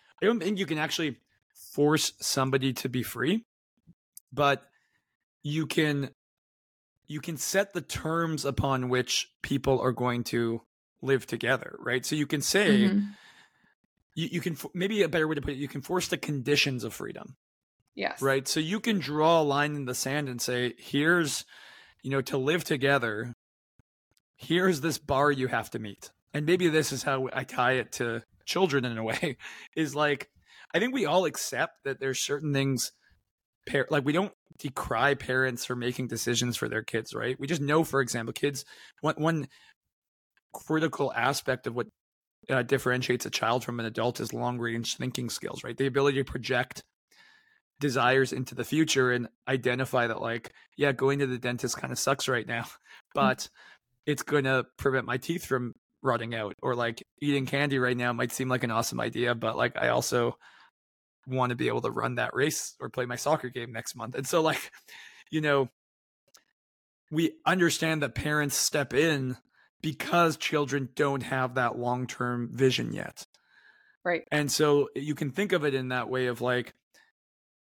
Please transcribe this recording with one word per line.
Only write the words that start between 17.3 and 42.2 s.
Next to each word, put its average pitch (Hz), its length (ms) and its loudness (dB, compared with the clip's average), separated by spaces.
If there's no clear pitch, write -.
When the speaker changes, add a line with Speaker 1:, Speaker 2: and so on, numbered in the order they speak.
Speaker 2:
Yes. - 260 -6
Speaker 1:
Right? 135 260 2
So - 120 0
you 170 200 -2
can 214 200 2
draw 156 420 4
a - 20 2
line 147 320 2
in 143 100 -6
the 123 100 -4
sand 135 340 -2
and 123 120 -6
say, 123 360 0
"Here's, 151 680 2
you 135 80 -4
know, 135 100 2
to 135 160 -2
live 147 260 2
together, 120 720 0
here's 175 460 2
this 156 160 -2
bar 143 340 2
you 131 160 0
have 117 240 -2
to 120 80 -6
meet." 107 320 -12
And 151 120 -2
maybe 180 220 4
this 156 240 4
is 131 120 -6
how 131 300 0
I 127 100 -4
tie 127 300 2
it 123 200 -2
to 117 300 -2
children 143 400 2
in 117 120 -4
a 110 60 -4
way, 120 340 -2
<laughs> - 200 -20
is, 147 200 -2
like, 147 340 0
I 170 60 4
think 247 140 0
we 247 120 2
all 175 200 4
accept - 600 -4
that 135 140 -4
there's 131 200 -2
certain 147 340 -2
things, 135 380 0
par-, 143 220 0
like, 143 160 0
we 147 80 2
don't 190 200 0
decry 135 560 0
parents 131 500 -2
for 127 100 -4
making 123 320 -2
decisions 117 500 -2
for 113 120 -2
their 110 140 -2
kids, - 320 -6
right? 120 240 -4
We 139 80 -6
just 151 140 -2
know, 147 220 4
for 139 180 2
example, 120 320 -4
kids, 139 320 -2
one, 151 160 0
one 156 300 0
critical 156 600 -2
aspect 127 540 0
of 117 80 -6
what, 120 120 -2